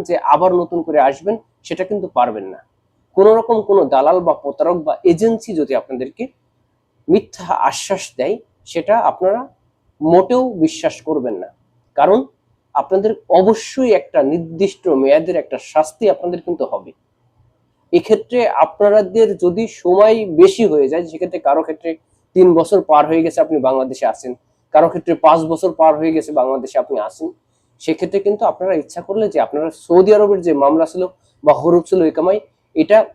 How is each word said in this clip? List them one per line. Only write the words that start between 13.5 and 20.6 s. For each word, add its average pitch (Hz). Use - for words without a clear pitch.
একটা -
নির্দিষ্ট 165
মেয়াদের 160
একটা 143
শাস্তি 156
আপনাদের 175
কিন্তু 175
হবে। 180
এক্ষেত্রে 214
আপনাদের 202
যদি 175
সময় 208
বেশি 190